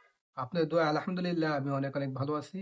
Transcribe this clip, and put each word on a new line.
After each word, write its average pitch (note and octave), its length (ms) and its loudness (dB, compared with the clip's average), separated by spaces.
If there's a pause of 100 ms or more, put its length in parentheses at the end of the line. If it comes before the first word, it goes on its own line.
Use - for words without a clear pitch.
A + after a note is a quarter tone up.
(380)
আপনাদের D#3 320 0
দোয়ায় D#3+ 200 4
আলহামদুলিল্লাহ E3+ 640 0
আমি C#3 180 0
অনেক C#3 240 0
অনেক C#3 180 -2
ভালো B2+ 200 -2
আছি D3+ 280 -6